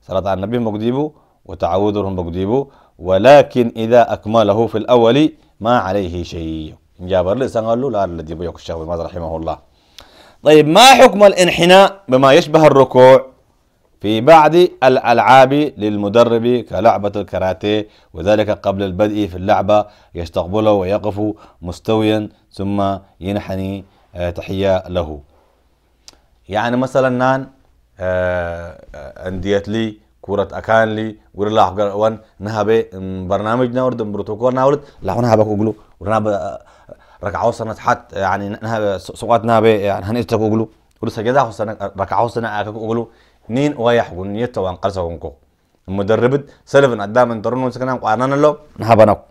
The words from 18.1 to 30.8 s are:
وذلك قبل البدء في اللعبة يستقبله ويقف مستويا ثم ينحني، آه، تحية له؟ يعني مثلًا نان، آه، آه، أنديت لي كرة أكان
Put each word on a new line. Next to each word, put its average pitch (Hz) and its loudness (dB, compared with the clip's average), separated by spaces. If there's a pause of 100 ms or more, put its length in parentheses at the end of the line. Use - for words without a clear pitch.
وذلك 101 0
قبل 101 -4
البدء 104 -2
في 87 -12
اللعبة 98 0 (300)
يستقبله 92 -2
ويقف 98 -2 (400)
مستويا 107 -2 (240)
ثم 98 -4 (220)
ينحني، 95 -8 (300)
آه، 87 -6
تحية 92 -4
له؟ 78 -8 (1300)
يعني 117 -2
مثلًا 131 0
نان، 131 -2 (520)
آه، 90 -6 (140)
آه، 73 -14
أنديت 95 -4
لي 110 -6 (240)
كرة 98 -4
أكان 110 0